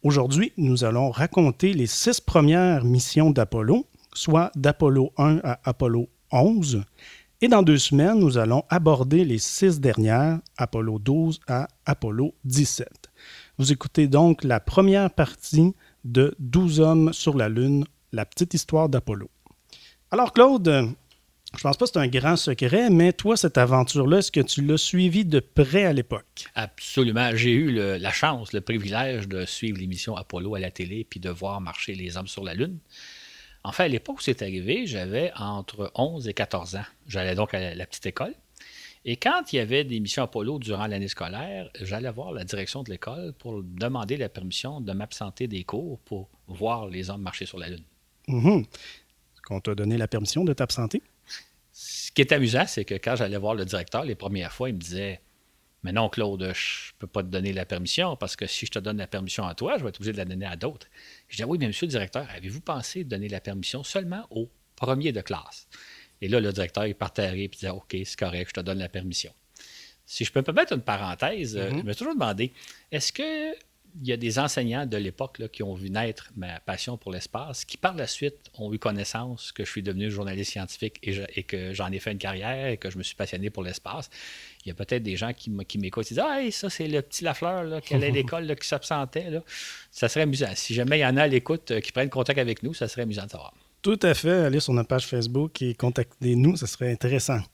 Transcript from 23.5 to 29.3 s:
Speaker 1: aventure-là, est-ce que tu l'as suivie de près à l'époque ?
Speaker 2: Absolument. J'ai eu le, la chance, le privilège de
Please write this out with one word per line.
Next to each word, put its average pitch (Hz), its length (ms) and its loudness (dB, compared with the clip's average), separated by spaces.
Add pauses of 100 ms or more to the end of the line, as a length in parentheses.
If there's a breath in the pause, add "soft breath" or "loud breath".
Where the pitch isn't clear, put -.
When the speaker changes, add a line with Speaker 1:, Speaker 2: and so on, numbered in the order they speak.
Speaker 1:
aventure-là, 127 580 6
est-ce 196 140 2
que - 80 2
tu 139 240 2
l'as 151 140 4
suivie 180 460 4
de 156 160 4
près 156 460 4
à 170 80 4
l'époque ? - 520 -4 (100)
Speaker 2:
Absolument. 117 800 0
J'ai 120 160 4
eu 139 200 4
le, 98 260 0
la 95 140 -4
chance, 127 400 0
le 101 100 -2
privilège 110 680 -2
de 92 180 -6